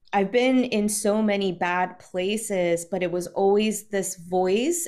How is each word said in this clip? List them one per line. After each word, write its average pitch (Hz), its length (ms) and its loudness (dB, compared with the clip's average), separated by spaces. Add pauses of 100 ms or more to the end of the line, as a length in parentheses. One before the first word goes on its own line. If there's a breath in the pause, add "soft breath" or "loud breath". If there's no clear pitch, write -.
(120)
I've 196 200 0
been 254 320 4
in 214 240 0
so 208 320 0
many 202 320 0
bad 180 460 -2
places, 185 880 -2
but 180 160 -6
it 175 80 -2
was 175 160 -4
always 202 640 0
this 190 280 -4
voice 185 720 0